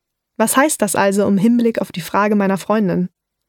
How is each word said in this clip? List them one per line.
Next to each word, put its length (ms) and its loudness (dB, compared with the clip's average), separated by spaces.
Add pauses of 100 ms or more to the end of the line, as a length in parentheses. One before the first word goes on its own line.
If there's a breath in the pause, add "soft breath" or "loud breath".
(360)
Was 200 0
heißt 260 2
das 140 -2
also 300 0
im 120 2
Hinblick 420 2
auf 120 -6
die 80 -10
Frage 340 -2
meiner 240 0
Freundin? 500 -2 (400)